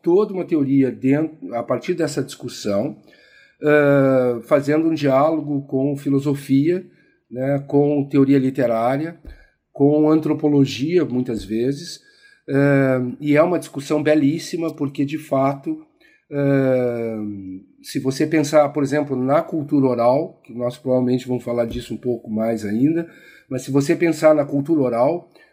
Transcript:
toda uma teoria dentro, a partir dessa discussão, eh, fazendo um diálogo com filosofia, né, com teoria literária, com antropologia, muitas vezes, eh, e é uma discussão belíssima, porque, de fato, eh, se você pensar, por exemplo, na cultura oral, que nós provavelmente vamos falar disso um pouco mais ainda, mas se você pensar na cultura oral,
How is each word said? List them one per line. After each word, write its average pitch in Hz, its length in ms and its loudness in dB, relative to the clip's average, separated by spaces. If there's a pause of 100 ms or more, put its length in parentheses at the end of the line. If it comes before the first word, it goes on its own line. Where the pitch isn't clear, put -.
toda 196 320 2
uma 175 120 -6
teoria 135 460 2
dentro, 131 640 -2
a 117 80 -4
partir 131 300 -4
dessa 151 300 -4
discussão, 107 760 -6 (640)
eh, 135 840 2
fazendo 151 460 0
um 160 40 0
diálogo 143 760 0
com 139 280 -2
filosofia, 139 920 0 (460)
né, 135 340 -4
com 143 440 0
teoria 139 280 4
literária, 131 800 -2 (540)
com 151 380 4
antropologia, 151 960 2
muitas 120 400 -4
vezes, 127 560 -4 (460)
eh, 139 540 2 (200)
e 147 160 2
é 151 40 6
uma 175 160 2
discussão 147 460 -4
belíssima, 156 720 0
porque, 143 300 -4
de 151 120 -6
fato, 143 680 -2 (440)
eh, 127 880 0 (640)
se - 180 -10
você 139 280 -2
pensar, 151 420 2
por 147 140 -2
exemplo, 143 320 -2
na 135 260 0
cultura 143 440 0
oral, 123 580 0
que 123 100 -20
nós 120 240 -6
provavelmente 127 480 0
vamos 120 180 -4
falar 120 220 -2
disso 117 280 -8
um 110 40 -8
pouco 117 320 -6
mais 107 360 -2
ainda, 147 440 0 (400)
mas 127 120 -6
se 131 100 -10
você 143 240 2
pensar 156 400 4
na 147 80 2
cultura 143 380 0
oral, 127 480 0 (240)